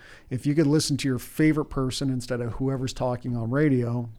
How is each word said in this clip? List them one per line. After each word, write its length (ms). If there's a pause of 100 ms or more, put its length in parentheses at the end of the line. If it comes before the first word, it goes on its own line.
(320)
if 160
you 80
could 120
listen 300
to 100
your 120
favorite 460
person 440
instead 320
of 120
whoever's 400
talking 440
on 140
radio, 680